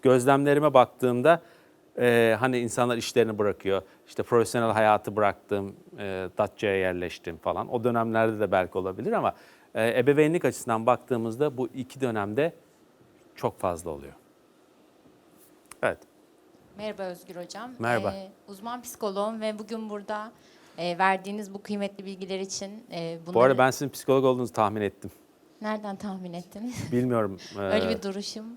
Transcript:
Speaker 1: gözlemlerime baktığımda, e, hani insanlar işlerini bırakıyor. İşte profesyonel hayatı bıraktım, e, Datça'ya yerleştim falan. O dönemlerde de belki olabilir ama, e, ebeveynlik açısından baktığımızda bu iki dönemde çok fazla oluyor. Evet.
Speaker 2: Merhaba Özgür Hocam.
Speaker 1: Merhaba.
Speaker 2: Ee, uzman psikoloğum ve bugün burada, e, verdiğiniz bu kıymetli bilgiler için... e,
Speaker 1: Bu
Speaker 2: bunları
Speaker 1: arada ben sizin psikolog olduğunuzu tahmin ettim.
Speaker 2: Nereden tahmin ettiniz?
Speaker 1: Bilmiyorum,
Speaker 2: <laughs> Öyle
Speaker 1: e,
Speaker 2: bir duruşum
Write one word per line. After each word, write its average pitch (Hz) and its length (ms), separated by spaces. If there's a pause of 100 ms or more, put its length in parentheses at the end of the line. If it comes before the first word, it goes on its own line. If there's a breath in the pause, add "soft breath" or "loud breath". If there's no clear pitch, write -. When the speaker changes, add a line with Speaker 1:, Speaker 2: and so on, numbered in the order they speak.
Speaker 1:
gözlemlerime 139 720
baktığımda, 127 680 (560 soft breath)
e, 117 420
hani 127 180
insanlar 120 380
işlerini 110 420
bırakıyor. 98 440 (240 soft breath)
İşte - 160
profesyonel 117 500
hayatı 107 440
bıraktım, 101 600 (220)
e, 95 300 (100)
Datça'ya 101 380
yerleştim 90 600
falan. 90 360
O 117 120
dönemlerde 113 560
de 98 120
belki 92 260
olabilir 95 340
ama, 156 220 (400 loud breath)
e, 110 240
ebeveynlik 151 460
açısından 113 420
baktığımızda 120 680
bu 127 120
iki 131 320
dönemde 113 520 (840)
çok 117 240
fazla 87 300
oluyor. 71 220 (1700)
Evet. 98 160 (800)
Speaker 2:
Merhaba 208 240
Özgür 180 340
Hocam. 196 420
Speaker 1:
Merhaba. 120 340
Speaker 2:
Ee, 190 160 (200)
uzman 226 340
psikoloğum 214 580
ve 214 180
bugün 220 320
burada, 208 420 (460 soft breath)
e, 170 200
verdiğiniz 190 560
bu 196 80
kıymetli 202 420
bilgiler 190 360
için... 196 520
e, 165 300
Speaker 1:
Bu 165 120
Speaker 2:
bunları 120 100
Speaker 1:
arada 131 140
ben 131 120
sizin 143 180
psikolog 135 360
olduğunuzu 127 280
tahmin 107 280
ettim. 101 300 (520)
Speaker 2:
Nereden 214 340
tahmin 190 360
ettiniz? 202 600
Speaker 1:
Bilmiyorum, 120 440 (120)
Speaker 2:
<laughs> 98 100
Öyle 101 280
Speaker 1:
e, - 20
Speaker 2:
bir - 140
duruşum 202 420 (120)